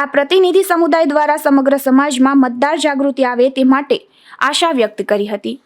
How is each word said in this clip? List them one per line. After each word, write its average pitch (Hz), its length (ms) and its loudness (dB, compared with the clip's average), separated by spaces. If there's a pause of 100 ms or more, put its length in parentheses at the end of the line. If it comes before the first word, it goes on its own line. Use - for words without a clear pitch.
આ 285 120 -4
પ્રતિનિધિ 359 480 2
સમુદાય 330 480 0
દ્વારા 294 320 0
સમગ્ર 277 340 2
સમાજમાં 269 680 0
મતદાર 269 400 -2
જાગૃતિ 277 440 -2
આવે 247 300 0
તે 262 140 2
માટે 277 260 -2 (400)
આશા 302 320 0
વ્યક્ત 214 400 -4
કરી 208 240 -2
હતી. 220 200 -10 (100)